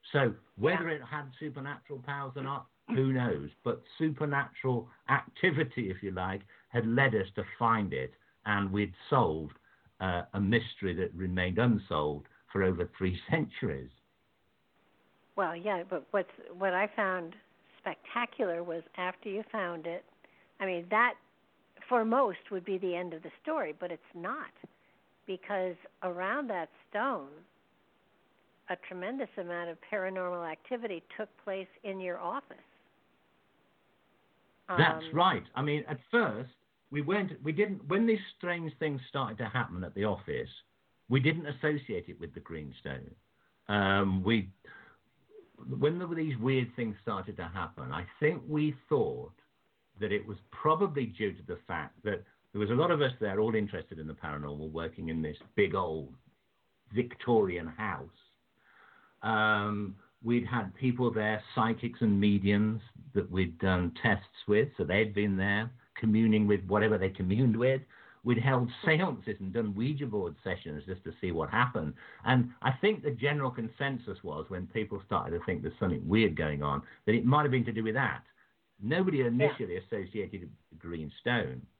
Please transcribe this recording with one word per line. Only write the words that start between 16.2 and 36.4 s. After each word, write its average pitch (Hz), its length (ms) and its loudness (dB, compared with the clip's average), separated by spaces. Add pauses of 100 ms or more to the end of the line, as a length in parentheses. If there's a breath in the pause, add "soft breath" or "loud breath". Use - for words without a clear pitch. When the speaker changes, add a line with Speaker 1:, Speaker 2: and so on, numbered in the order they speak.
Speaker 2:
what 190 160 0
I 196 140 0
found 185 460 -2 (440)
spectacular 185 840 -4
was 170 200 -6 (140)
after 185 320 -6
you 202 220 -6
found 175 360 -6
it, 170 180 -8 (560 soft breath)
I 196 60 -2
mean, 175 240 -4
that 226 240 4 (760)
for 233 160 4
most 226 460 2
would 185 140 -6
be 190 140 -2
the 180 160 -2
end 175 200 -4
of 160 80 -12
the 160 80 -12 (120)
story, 277 360 -4
but 180 120 -8
it's 165 120 -10 (120)
not, 202 380 -8 (760 soft breath)
because 185 500 -4 (260)
around 190 460 -4
that 175 200 -4 (220)
stone, 208 380 -2 (1400)
a 180 80 -4 (120)
tremendous 196 400 -8 (100)
amount 175 320 -6
of 160 80 -12 (120)
paranormal 185 600 -4
activity 214 520 -8 (140)
took 214 120 -8 (160)
place 190 240 -6 (140)
in 190 180 -8
your 180 180 -6
office. 196 380 -8 (2000)
Speaker 1:
That's 160 380 4
Speaker 2:
Um, 160 80 -12
Speaker 1:
right. 175 300 4 (120)
I 123 60 -4
mean, 147 260 0
at 147 120 -6 (120)
first, 131 400 0 (400)